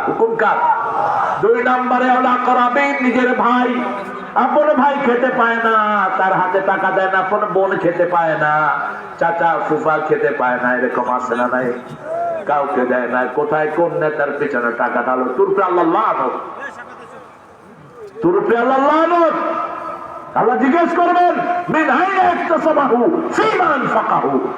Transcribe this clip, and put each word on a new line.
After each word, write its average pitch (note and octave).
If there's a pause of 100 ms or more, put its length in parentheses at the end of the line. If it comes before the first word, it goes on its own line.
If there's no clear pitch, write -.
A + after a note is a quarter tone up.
হুকুম A3+
কার? G#3+ (840)
দুই A#3+
নম্বরে B3+
হলো B3+
আকরাবিন, B3+
নিজের B3
ভাই। B3 (600)
আপন C#4
ভাই C#4+ (100)
খেতে A#3+
পায় A#3
না, G#3+
তার F#3+
হাতে F#3
টাকা F#3+
দেয় F#3+
না। F#3+
আপন G3 (140)
বোন F#3+
খেতে E3+
পায় E3
না, D3+ (500)
চাচা E3 (100)
ফুফা D3+
খেতে D3
পায় B2+
না, B2
এরকম B2
আছে A#2+
না B2
নাই? B2+ (720)
কাউকে C3+
দেয় B2
না। B2
কোথায় D3+
কোন D#3+
নেতার D3+ (120)
পিছনে A#2+
টাকা B2
ঢালো? B2+ (120)
তোর F#3+
উপরে G3
আল্লাহ F3+
লানত, E3 (1900)
তোর F3
উপরে A3
আল্লাহ C4
লানত। D#4+ (1000)
আল্লাহ A3+
জিজ্ঞেস E4
করবেন, F4 (340)
"মিন D#4
আইনা F4+
ইকতাসাবাহু C#4+ (120)
ফীমা G#4
আনফাকাহু?" B3+ (180)